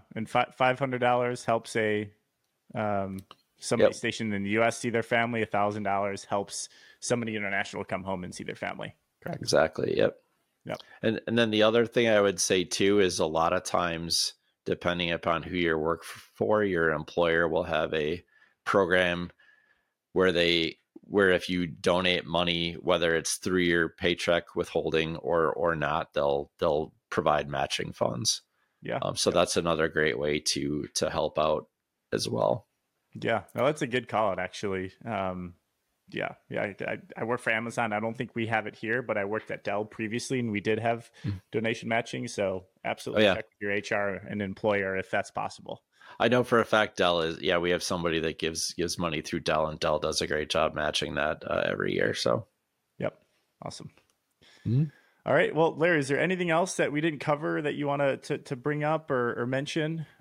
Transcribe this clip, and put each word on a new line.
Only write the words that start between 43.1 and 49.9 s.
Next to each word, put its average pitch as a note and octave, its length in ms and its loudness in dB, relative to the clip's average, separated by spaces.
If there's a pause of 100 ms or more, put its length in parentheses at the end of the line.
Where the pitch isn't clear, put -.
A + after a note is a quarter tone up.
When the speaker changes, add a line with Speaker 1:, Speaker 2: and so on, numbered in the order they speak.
Speaker 2:
Oh, G2+ 40 6
yeah. F#2 60 4
Speaker 1:
check A2 100 -4
with - 160 -20
your G2+ 100 -2
H G2+ 200 -2
R G2+ 220 0
and G#2 300 -6
employer G2 520 0
if F#2 140 -4
that's G2+ 220 -2
possible. - 500 -8 (380)
Speaker 2:
I - 80 4
know B2 160 4
for A#2+ 160 4
a G#2+ 60 4
fact G#2+ 320 2
Dell F2 240 4
is, D#2+ 200 -2
yeah, F2 160 4
we F2 140 2
have F2 100 2
somebody E2+ 380 0
that D#2 180 -2
gives, D#2+ 360 -4
gives F2 260 -2
money D#2 220 -2
through E2+ 200 -4
Dell, D#2 260 2
and D#2 120 -8
Dell D#2 180 2